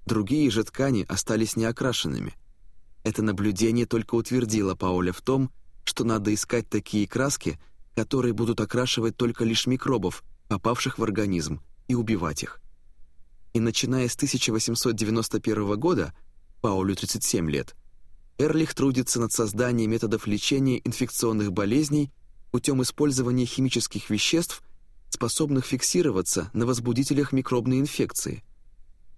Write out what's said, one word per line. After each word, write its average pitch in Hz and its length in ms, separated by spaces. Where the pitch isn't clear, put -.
другие 117 460
же 107 140
ткани 127 440
остались 110 480
неокрашенными. 113 800
Это 107 180
наблюдение 107 640
только 113 300
утвердило 110 580
Пауля 90 380
в - 100
том, 135 300
что - 180
надо 107 320
искать 113 340
такие 104 380
краски, 127 540
которые 120 400
будут 110 260
окрашивать 113 560
только 117 280
лишь 113 220
микробов, 120 560
попавших 117 500
в 110 60
организм, 95 580
и 127 80
убивать 104 480
их. - 180
И 113 60
начиная 120 480
с - 80
тысяча 127 360
восемьсот 113 440
девяносто 110 440
первого 107 360
года, 117 360
Паулю 98 360
тридцать - 280
семь 85 240
лет, 71 280
Эрлих 156 380
трудится 127 460
над 113 120
созданием 113 580
методов 110 360
лечения 127 580
инфекционных 110 680
болезней 143 580
путём 131 320
использования 127 640
химических - 640
веществ, 160 520
способных 135 540
фиксироваться 117 880
на 113 140
возбудителях 127 680
микробной 127 480
инфекции. - 640